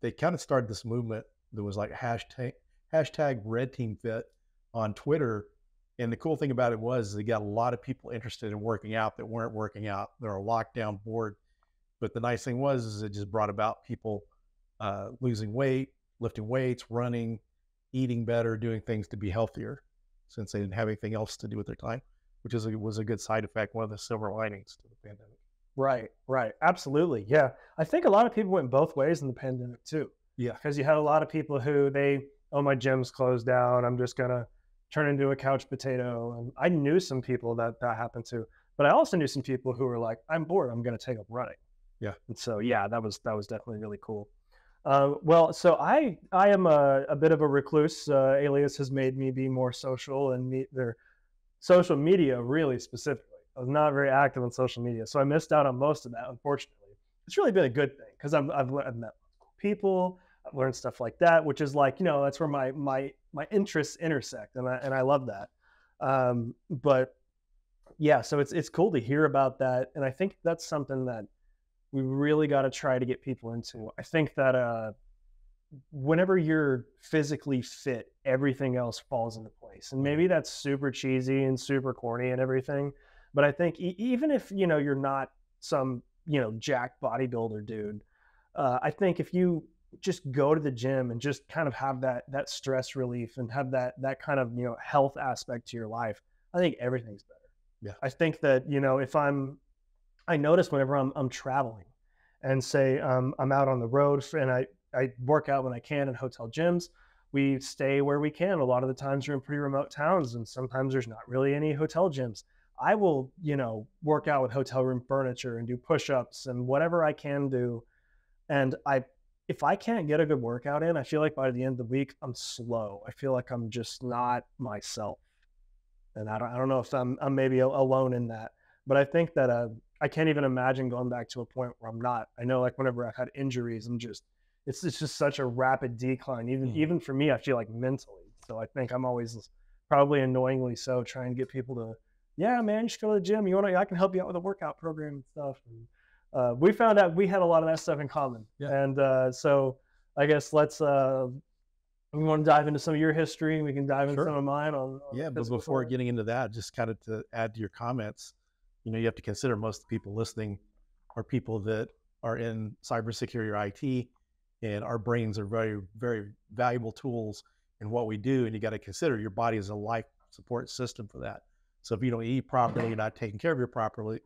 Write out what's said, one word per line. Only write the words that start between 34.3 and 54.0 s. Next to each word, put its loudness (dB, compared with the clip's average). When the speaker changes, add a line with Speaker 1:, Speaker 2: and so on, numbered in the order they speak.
Speaker 2:
turn 2
into 2
a 2
couch -2
potato." -4
And -10
I 2
knew 4
some -4
people -2
that -2
that -2
happened -8
to, -6
but 4
I 8
also 6
knew 4
some -2
people -2
who -2
were -2
like, -4
"I'm -2
bored. 2
I'm -6
gonna -4
take -6
up -14
running." -6
Speaker 1:
Yeah. -6
Speaker 2:
And -10
so, -6
yeah, 2
that -2
was, -6
that -4
was -6
definitely -10
really -10
cool. -10
Uh, 4
well, 8
so 6
I, 2
I 6
am 6
a, 6
a 0
bit 6
of 4
a 4
recluse. 2
Uh, 6
Alias 2
has -4
made 0
me -2
be -2
more 0
social -4
and -2
meet -4
their -4
social 6
media, 4
really 0
specifically. -6
I -12
was -4
not 4
very 4